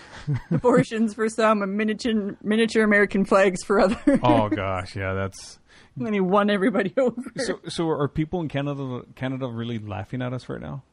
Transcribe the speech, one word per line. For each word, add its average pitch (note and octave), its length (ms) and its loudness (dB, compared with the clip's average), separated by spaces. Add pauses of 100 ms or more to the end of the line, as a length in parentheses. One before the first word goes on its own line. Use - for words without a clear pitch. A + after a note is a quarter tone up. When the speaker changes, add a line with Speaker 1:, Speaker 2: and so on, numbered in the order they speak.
(220)
Speaker 1:
<laughs> C3+ 280 -4
Speaker 2:
abortions A3+ 640 2
for A3 160 -2
some A3 320 2
and G3 160 -4
miniature, G#3+ 640 -2
miniature A3 400 2
American G3+ 440 4
flags G3 360 4
for G3 180 2
others. A#3 420 2
Speaker 1:
Oh, A#2 260 4
gosh, F#2+ 480 -4
yeah, F#2+ 160 -2
that's F#2+ 460 -6 (380)
Speaker 2:
And A#3+ 100 -6
then G#3+ 80 -2
he G3 60 0
won G3+ 300 2
everybody G3+ 440 0
<laughs> - 40 0
over. B3 220 0 (160)
Speaker 1:
So, F3 300 -4
so E3 220 -4
are D3 200 0
people D#3 320 -4
in D#3 80 -4
Canada, C#3 540 -6 (140)
Canada C3 320 -6
really A#2 320 -6
laughing G#2 420 -8
at B2+ 100 -6
us B2+ 160 -10
right C3 120 -8
now? C#3+ 320 -12